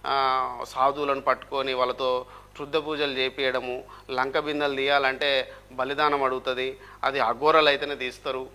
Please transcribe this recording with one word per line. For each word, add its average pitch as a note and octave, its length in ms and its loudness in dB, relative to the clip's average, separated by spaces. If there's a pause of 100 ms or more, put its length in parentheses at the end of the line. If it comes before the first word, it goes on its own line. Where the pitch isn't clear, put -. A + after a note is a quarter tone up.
ఆ, C3 600 0
సాధువులను C#3 540 0
పట్టుకొని C3 520 -2
వాళ్ళతో B2+ 520 0 (320)
శుద్ధ C#3+ 200 -4
పూజలు D3 340 -2
చేపియడము, B2+ 720 -2 (280)
లంక C3+ 280 0
బిందెలు D3 360 -2
తీయాలంటే C3+ 800 2 (180)
బలిదానం C#3 520 0
అడుగుతుంది, C3 560 -2 (240)
అది C3+ 160 0
అఘోరలు D3 480 6
అయితేనే C#3+ 280 2
తీస్తారు C3 600 -6